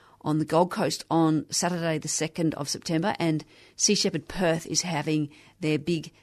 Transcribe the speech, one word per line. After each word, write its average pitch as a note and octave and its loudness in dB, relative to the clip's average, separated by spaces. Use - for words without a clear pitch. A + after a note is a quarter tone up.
on D3+ 0
the D#3 2
Gold E3+ 4
Coast - -2
on D#3 4
Saturday E3+ -2
the D#3 -6
second D#3+ -2
of C#3+ -6
September, E3 -2
and D#3 0
Sea - 4
Shepherd E3 0
Perth D#3+ 0
is - -2
having D3+ 0
their D#3 0
big D#3 -2